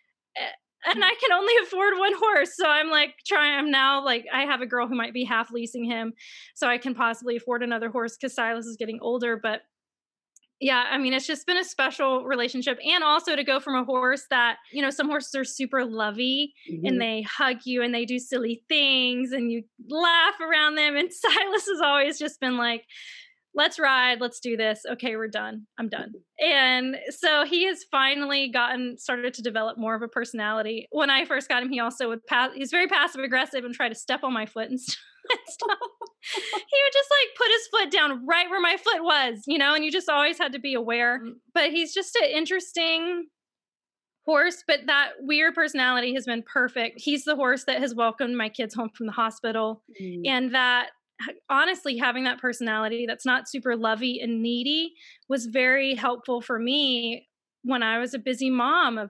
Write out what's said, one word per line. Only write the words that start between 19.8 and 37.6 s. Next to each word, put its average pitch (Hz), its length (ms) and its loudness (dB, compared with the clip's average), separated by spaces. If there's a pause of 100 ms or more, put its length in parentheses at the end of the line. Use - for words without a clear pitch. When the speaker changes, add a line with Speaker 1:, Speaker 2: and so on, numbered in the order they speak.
Speaker 1:
laugh 339 500 2
around 311 360 2
them. 302 200 2
And 339 180 0
<laughs> - 0 -
Silas 403 540 0
has 359 140 -2
always 285 360 4
just 294 220 -6
been 254 180 -2
like, 233 280 -2 (680)
"Let's 294 260 2
ride, 247 420 4
let's 240 180 -6
do 233 180 -4
this. 214 240 0 (120)
Okay, 240 240 -4
we're 220 100 -4
done. 214 400 -6 (100)
I'm 226 120 -4
done." - 240 -8 (260)
And 262 580 2 (120)
so 302 360 2
he 339 200 2
has 381 260 -4
finally 277 580 2
gotten, 247 480 -2
started 247 380 -4
to 240 60 -12
develop 220 360 -4
more 226 180 -2
of 220 80 -6
a 233 40 -8
personality. 220 840 -4
When 277 180 2
I 269 160 4
first 269 240 -4
got 247 140 0
him, 254 60 -6
he 254 120 -2
also 233 280 -4
would 226 180 -8
pa-, 254 280 2
he's 269 160 -6
very 349 160 2
passive 311 340 2
aggressive 262 440 -2
and 240 80 -8
try 247 160 -2
to - 60 -8
step - 280 -4
on 269 100 0
my 220 120 -2
foot 226 240 -8
and 254 100 -4
<laughs> - 20 -8
stuff. - 140 -6 (320)
<laughs> - 40 0
and 480 160 2
stuff. 415 300 -4 (560)
He - 80 -4
would 554 520 2
just, 554 180 2
like, 539 260 2
put 480 140 4
his 453 200 2